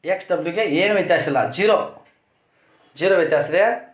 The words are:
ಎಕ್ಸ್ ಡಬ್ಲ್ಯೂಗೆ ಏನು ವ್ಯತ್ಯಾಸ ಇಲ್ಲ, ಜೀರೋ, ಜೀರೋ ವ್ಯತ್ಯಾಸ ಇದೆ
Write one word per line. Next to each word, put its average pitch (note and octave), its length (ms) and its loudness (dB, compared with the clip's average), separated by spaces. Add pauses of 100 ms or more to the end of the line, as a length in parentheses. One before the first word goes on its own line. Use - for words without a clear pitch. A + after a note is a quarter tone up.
(120)
ಎಕ್ಸ್ F#3 160 -8
ಡಬ್ಲ್ಯೂಗೆ E3+ 340 -2 (180)
ಏನು G#3 160 2
ವ್ಯತ್ಯಾಸ F3+ 340 0
ಇಲ್ಲ, C3 100 0 (160)
ಜೀರೋ, G#3 200 2 (1200)
ಜೀರೋ F#3+ 220 2
ವ್ಯತ್ಯಾಸ D3+ 320 0
ಇದೆ F#3+ 120 4 (280)